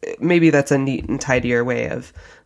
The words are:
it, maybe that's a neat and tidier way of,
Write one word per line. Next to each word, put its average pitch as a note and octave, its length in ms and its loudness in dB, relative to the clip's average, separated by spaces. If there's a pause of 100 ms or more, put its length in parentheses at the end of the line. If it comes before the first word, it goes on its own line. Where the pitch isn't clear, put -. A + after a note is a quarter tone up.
it, - 200 -6
maybe E3 260 4
that's C#3+ 220 2
a C#3 80 2
neat C3+ 280 -4
and C#3 140 -4
tidier A#2+ 420 0
way A#2+ 280 -4
of, - 240 -10 (320)